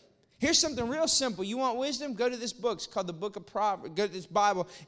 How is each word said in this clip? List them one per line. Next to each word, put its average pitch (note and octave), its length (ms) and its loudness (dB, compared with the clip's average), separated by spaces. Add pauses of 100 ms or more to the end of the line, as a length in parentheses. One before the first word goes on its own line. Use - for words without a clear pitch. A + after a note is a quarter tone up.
(400)
Here's D4+ 180 4
something B3+ 280 2
real D#4 220 0
simple. A3+ 340 0
You G3+ 140 -2
want B3+ 220 0
wisdom? C#4 340 -2
Go A#3+ 160 0
to B3 80 -2
this A3+ 160 -6
book. G#3+ 240 -2
It's - 100 -10
called G3+ 200 -2
the E3+ 80 -6
Book G3 220 -6
of F#3+ 100 -12
Proverbs. G3 480 -2
Go G3+ 120 2
to F3 60 -4
this F3+ 140 -8
Bible. F#3+ 420 4 (200)